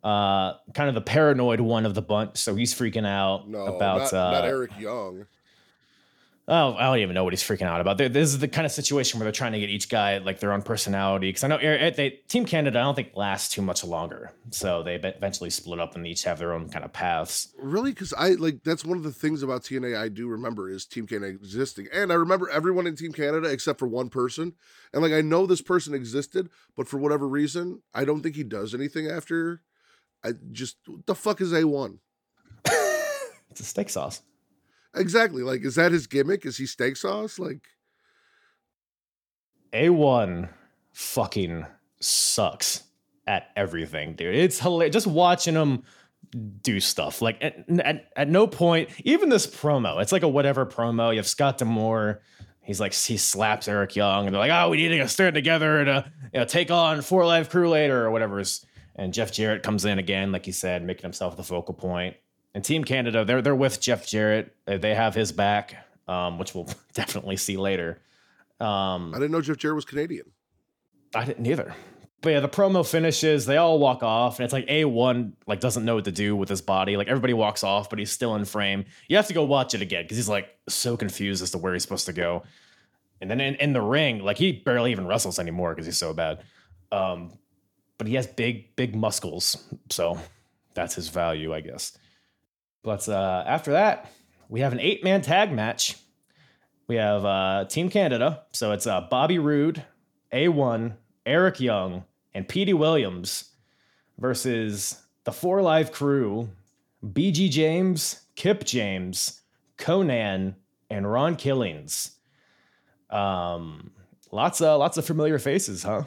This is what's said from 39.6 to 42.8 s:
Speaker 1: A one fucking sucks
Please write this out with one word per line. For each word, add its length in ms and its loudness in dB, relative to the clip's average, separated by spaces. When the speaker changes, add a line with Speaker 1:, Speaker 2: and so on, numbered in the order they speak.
Speaker 1:
A 160 4
one 600 4
fucking 760 -4
sucks 840 0